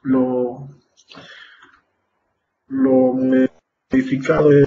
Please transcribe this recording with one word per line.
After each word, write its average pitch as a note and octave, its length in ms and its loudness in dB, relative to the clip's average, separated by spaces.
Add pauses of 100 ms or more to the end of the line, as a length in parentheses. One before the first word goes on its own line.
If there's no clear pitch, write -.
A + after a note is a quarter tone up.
lo, B2+ 640 -4 (2000)
lo C4 460 0 (800)
modificado C#3+ 600 0 (160)